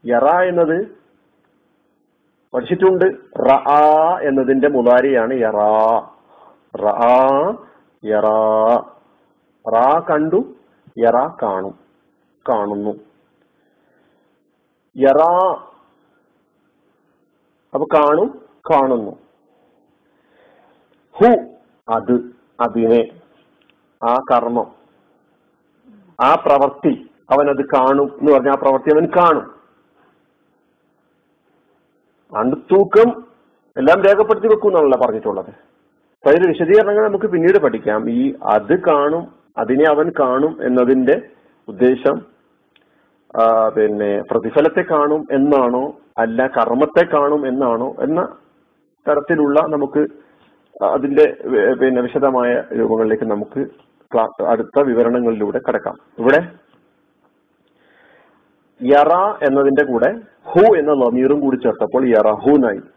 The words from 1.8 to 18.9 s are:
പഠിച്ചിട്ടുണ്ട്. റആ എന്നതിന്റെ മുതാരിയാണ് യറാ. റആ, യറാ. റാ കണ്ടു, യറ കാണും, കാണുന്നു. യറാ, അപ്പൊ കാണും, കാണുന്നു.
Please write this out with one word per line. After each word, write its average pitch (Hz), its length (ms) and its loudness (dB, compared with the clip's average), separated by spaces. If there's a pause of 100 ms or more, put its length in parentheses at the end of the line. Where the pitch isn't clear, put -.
പഠിച്ചിട്ടുണ്ട്. 180 500 0 (360)
റആ 151 800 2
എന്നതിന്റെ 135 480 0
മുതാരിയാണ് 123 640 2
യറാ. 110 760 0 (680)
റആ, 131 800 2 (500)
യറാ. 110 720 2 (960)
റാ 135 380 2
കണ്ടു, 160 440 -2 (440)
യറ 117 180 2 (260)
കാണും, 98 360 -6 (680)
കാണുന്നു. 104 420 -4 (2000)
യറാ, 160 680 2 (2000)
അപ്പൊ 143 200 -6
കാണും, 156 460 0 (300)
കാണുന്നു. 127 480 -2 (2000)